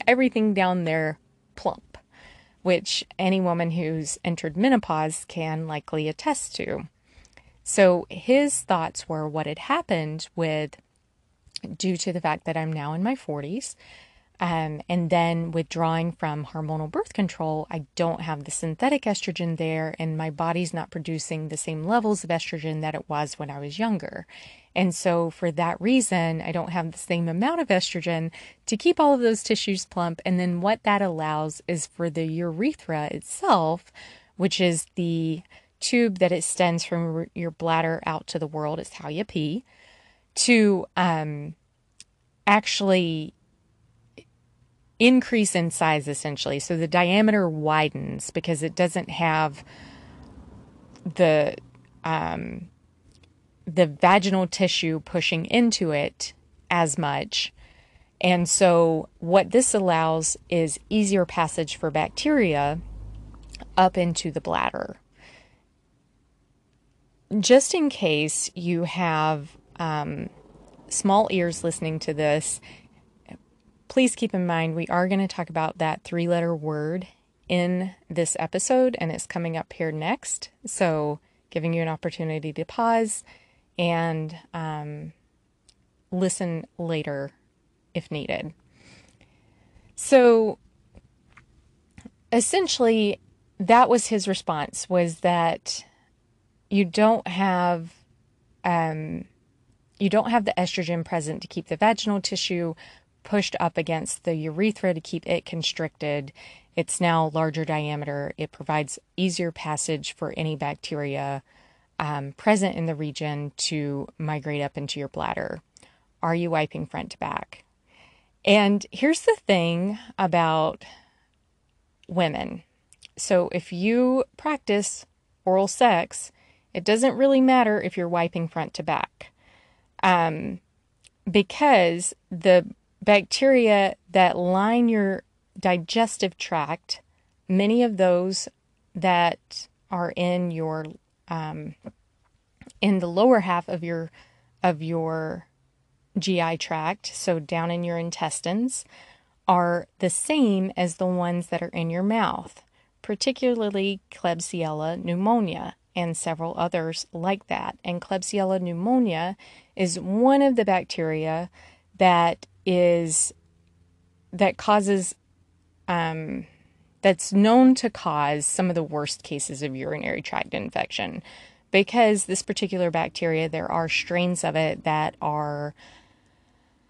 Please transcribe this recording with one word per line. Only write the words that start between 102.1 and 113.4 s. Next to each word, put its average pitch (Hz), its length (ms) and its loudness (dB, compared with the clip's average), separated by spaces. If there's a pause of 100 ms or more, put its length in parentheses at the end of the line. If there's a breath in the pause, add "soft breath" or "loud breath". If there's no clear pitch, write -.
tissue 175 540 -4 (480 loud breath)
pushed - 380 -2
up 170 160 0
against 160 480 -4
the 170 100 0
urethra 175 600 0
to 160 60 -6
keep - 260 -8
it 175 180 -2
constricted. 151 880 -6 (420 loud breath)
It's - 260 -4
now 165 340 4
larger 160 300 0
diameter. 147 760 -4
It 151 120 -8
provides 151 480 -4 (180)
easier 175 360 -2
passage 151 600 -6
for - 240 -8
any 156 200 -4
bacteria, 139 840 -6 (560 soft breath)
um, 143 340 -6
present 196 440 2
in 165 100 -2
the 160 80 -2
region 147 580 -6 (160)